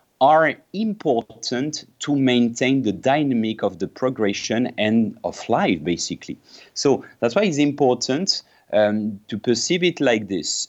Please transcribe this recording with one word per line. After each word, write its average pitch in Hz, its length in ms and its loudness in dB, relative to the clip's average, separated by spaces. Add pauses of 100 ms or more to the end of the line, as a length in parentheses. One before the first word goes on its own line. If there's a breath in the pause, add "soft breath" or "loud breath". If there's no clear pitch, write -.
(200 soft breath)
are 151 340 4 (180)
important 151 1120 -4 (160)
to 143 160 -2
maintain 127 680 2
the 107 100 0
dynamic 117 720 0
of 95 160 -2
the 90 100 -6
progression 127 920 -2
and 107 460 2
of - 240 -8
life, 123 340 0
basically. 82 560 -6 (360 loud breath)
So 135 300 0 (160 loud breath)
that's 117 140 0
why 208 100 2
it's 160 140 0
important, 143 840 0 (300 soft breath)
um, 104 560 0
to 110 100 -6
perceive 127 440 0
it 175 180 0
like 113 280 2
this, 90 400 -4